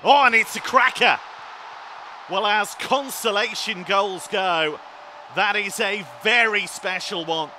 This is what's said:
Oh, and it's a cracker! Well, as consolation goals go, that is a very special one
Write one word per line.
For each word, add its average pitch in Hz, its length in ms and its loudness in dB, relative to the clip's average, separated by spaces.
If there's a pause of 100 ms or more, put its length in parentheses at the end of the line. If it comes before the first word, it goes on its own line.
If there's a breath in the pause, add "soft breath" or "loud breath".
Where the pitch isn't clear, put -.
Oh, 269 220 8
and 233 100 6
it's 214 220 2
a - 20 -4
cracker! 240 580 4 (1120)
Well, 190 160 0
as 208 300 2
consolation 220 1080 -2
goals 196 440 0
go, 170 540 0 (540)
that 202 200 2
is 202 240 -4
a 202 260 -2 (180)
very 214 440 4
special 185 560 -6
one 160 360 -4